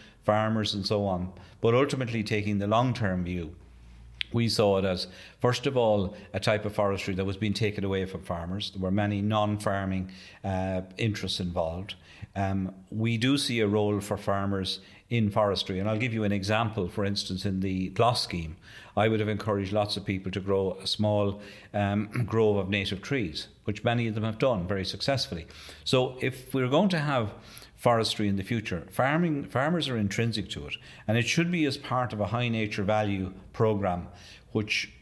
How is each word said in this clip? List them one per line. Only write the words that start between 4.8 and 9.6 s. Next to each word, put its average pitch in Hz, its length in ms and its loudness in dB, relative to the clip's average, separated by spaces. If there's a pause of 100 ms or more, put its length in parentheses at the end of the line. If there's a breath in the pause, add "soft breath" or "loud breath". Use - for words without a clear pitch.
as, 92 220 0 (340 loud breath)
first 123 260 2
of 127 120 0
all, 104 360 4 (200 loud breath)
a 95 40 0
type 107 280 0
of 101 80 -6
forestry 98 400 0
that 95 100 0
was 98 140 -4
being 104 160 0
taken 101 300 -2
away 95 200 0
from 90 180 -8
farmers. 90 480 -6
There 95 120 -8
were 92 80 0
many 104 320 0
non-farming, 104 920 0 (320 loud breath)